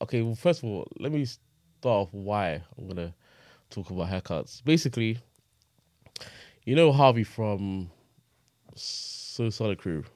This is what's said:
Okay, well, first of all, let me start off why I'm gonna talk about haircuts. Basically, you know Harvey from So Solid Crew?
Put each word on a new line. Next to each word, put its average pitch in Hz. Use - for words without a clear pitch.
Okay, 117
well, 113
first 170
of 120
all, 98
let 135
me 147
start -
off 101
why 98
I'm -
gonna 87
talk 95
about 90
haircuts. 90
Basically, 120
you 127
know 160
Harvey 131
from 98
So -
Solid 104
Crew? 80